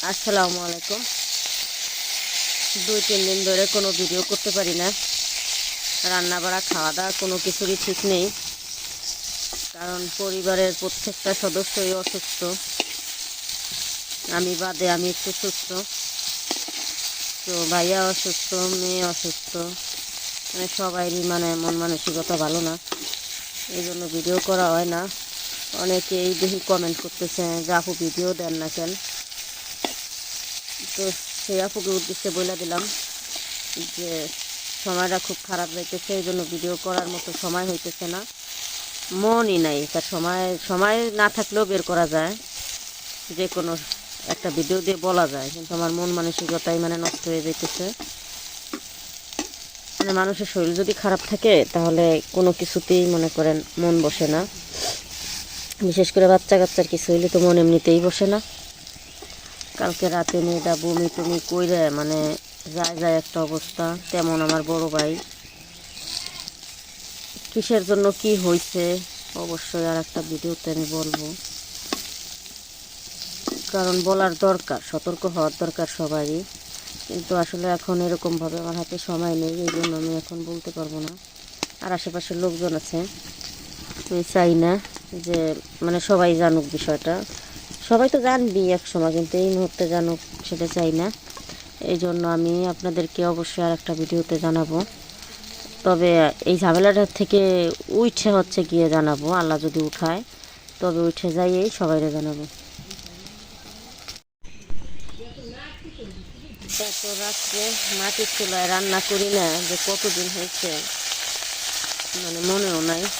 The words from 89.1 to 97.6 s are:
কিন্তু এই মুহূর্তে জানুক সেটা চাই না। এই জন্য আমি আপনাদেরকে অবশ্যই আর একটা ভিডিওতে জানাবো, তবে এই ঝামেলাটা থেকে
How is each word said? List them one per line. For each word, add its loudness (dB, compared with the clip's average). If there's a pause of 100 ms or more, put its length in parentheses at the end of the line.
কিন্তু 0
এই 6
মুহূর্তে 2 (100)
জানুক 2 (260)
সেটা -2
চাই 4
না। 2 (840)
এই 2
জন্য 0 (120)
আমি 4 (140)
আপনাদেরকে -2 (100)
অবশ্যই -2
আর 4
একটা -6
ভিডিওতে 0
জানাবো, 2 (1080)
তবে 6 (400)
এই 8
ঝামেলাটা 8 (160)
থেকে 6 (600)